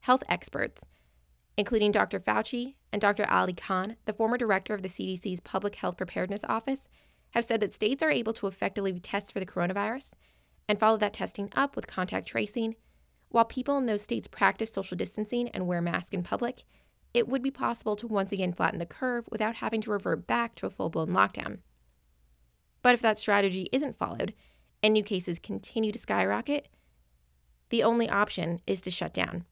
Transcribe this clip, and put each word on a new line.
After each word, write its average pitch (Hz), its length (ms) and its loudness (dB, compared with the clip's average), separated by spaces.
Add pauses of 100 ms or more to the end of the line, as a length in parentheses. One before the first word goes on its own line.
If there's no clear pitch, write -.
Health 254 280 4
experts, - 540 -4 (760)
including 208 320 4
Doctor 196 300 2
Fauci 240 560 -2 (160)
and 208 100 0
Doctor 202 260 2
Ali 185 240 4
Khan, 190 520 -4
the 214 80 -4
former 226 260 2
director 214 340 0
of 202 100 -4
the 190 60 -6
C 190 160 -8
D 185 120 -4
C's 180 240 -4
Public 196 340 -2
Health 185 220 -4
Preparedness 185 520 -4
Office, 269 400 -2 (440)
have 240 120 2
said 226 160 2
that 202 140 -2
states 262 300 0
are 311 60 4
able 233 240 0
to - 120 -6
effectively 196 540 -2
test - 320 -6
for 202 80 -2
the 185 60 -4
coronavirus 202 680 -2 (560)
and 208 100 2
follow 220 200 6
that 202 140 2
testing 202 440 -6
up 277 180 2
with - 140 -6
contact 185 400 -4
tracing. 226 480 -2 (540)
While 226 140 6
people 254 320 -2
in 262 100 2
those 208 160 0
states - 260 -4
practice 196 440 0
social 185 240 -4
distancing 214 520 -2
and 185 180 -4
wear 175 160 0
masks 175 300 -4
in 175 100 -4
public, 240 400 -4 (500)
it 240 140 2
would 247 160 -2
be 269 80 -2
possible 240 460 -4
to 240 100 -10
once 196 240 0
again 185 220 -2
flatten 175 260 -2
the 170 80 -4
curve 240 420 -4
without 220 280 -2
having 220 260 -2
to 214 80 -4
revert 190 380 -2
back 233 260 0
to - 120 -6
a 196 40 -2
full-blown 165 380 -2
lockdown. 190 500 2 (1200)
But 247 140 8
if 233 80 -2
that 220 160 4
strategy 196 540 2
isn't 277 260 0
followed - 360 -4 (500)
and 214 100 8
new 214 100 4
cases 180 340 -4
continue 208 540 -4
to 214 80 -6
skyrocket, 208 680 0 (1040)
the 233 140 4
only 233 260 4
option 175 560 0
is 190 140 0
to 185 100 -6
shut - 240 -4
down. 175 380 -2